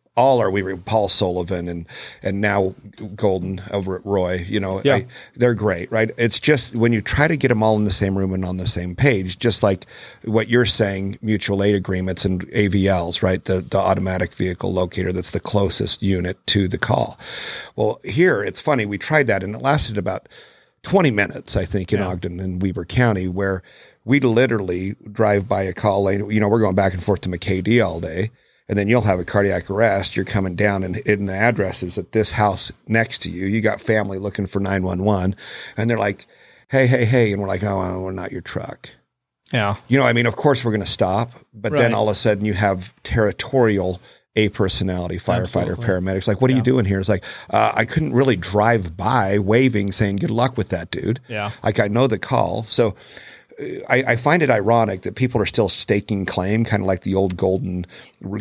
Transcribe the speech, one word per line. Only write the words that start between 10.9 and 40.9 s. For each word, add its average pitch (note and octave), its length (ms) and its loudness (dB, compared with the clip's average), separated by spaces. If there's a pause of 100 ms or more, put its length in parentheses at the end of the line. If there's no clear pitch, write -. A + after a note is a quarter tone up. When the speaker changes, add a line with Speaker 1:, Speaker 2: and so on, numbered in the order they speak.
Speaker 1:
mutual G2+ 400 0
aid G#2 100 4
agreements F#2 520 -2
and F#2 280 -2
A G#2 140 2
V F#2+ 200 2
Ls, F2+ 360 0
right? F#2 200 0
The, F#2 180 0
the - 180 -2
automatic F#2+ 560 0
vehicle F#2 360 -2
locator F#2 400 -2
that's F#2 200 -4
the - 80 -4
closest - 640 0
unit F#2 420 0
to G2 220 2
the - 100 -4
call. - 400 0 (580)
Well, G#2+ 280 -2
here, B2+ 400 2
it's G2+ 180 -8
funny, B2+ 240 0
we G2+ 140 -6
tried D3+ 260 0
that G2+ 160 0
and G2 140 -6
it B2 80 -10
lasted C3+ 340 0
about F#2 320 -6 (540)
twenty E3+ 260 4
minutes, - 480 -2
I F#2 80 0
think, F#2+ 260 -4
in G#2 100 2
Speaker 2:
Yeah. F#2 80 -2
Speaker 1:
Ogden F2 300 -6
and F#2 220 -4
Weber F2+ 240 -2
County, A2 420 2
where F#2+ 360 -2 (420)
we C3 140 2
literally A2 760 0 (160)
drive G2+ 360 2
by G2 160 -2
a F#2 100 -4
call G2+ 300 2
lane. G2+ 260 0
You G#2+ 100 2
know, G#2 100 4
we're A2+ 100 4
going G2 160 2
back G2 180 4
and F2+ 100 -6
forth G2 180 0
to F#2 100 -4
M F2 80 -4
K F#2 220 -2
D A2+ 200 4
all E2+ 180 -2
day. F2+ 300 -4 (400)
And G2+ 100 0
then G2+ 80 0
you'll A#2 140 4
have G2 180 2
a F2 60 -6
cardiac G2 440 0
arrest. G2 460 0
You're G2+ 80 0
coming F#2+ 320 -2
down G2 280 0
and, F2+ 120 -6 (100)
and G2+ 220 0
the F#2+ 60 -6
address G2+ 500 0
is F2+ 140 -4
at F2+ 160 -8
this A2 180 2
house G#2 400 0 (160)
next A2+ 360 0
to E2+ 60 -4
you. F2+ 160 -6
You G#2+ 140 0
got G#2 220 0
family G2+ 380 -2
looking G2 280 -4
for G2 140 -4
nine F#2+ 220 0
one F#2 200 -2
one. G2 320 2 (400)
And A2+ 140 0
they're A#2 100 0
like, G2+ 260 -4 (440)
"Hey, C3+ 180 4
hey, B2 160 4
hey." A2+ 300 4
And G2+ 80 -2
we're G2 80 -2
like, F#2 120 -4
"Oh, G2 180 -2
well, F#2 220 -4
we're F#2+ 120 -6
not F#2 180 -8
your F2+ 100 -10
truck." - 480 -10 (600)
Speaker 2:
Yeah. G#2 240 0 (140)
Speaker 1:
You C3+ 100 4
know, C3 60 4
I A#2 80 4
mean, A#2+ 120 2
of A2 120 0
course C3+ 260 2
we're A#2 80 0
gonna G#2 140 -2
stop. G#2 460 0 (220)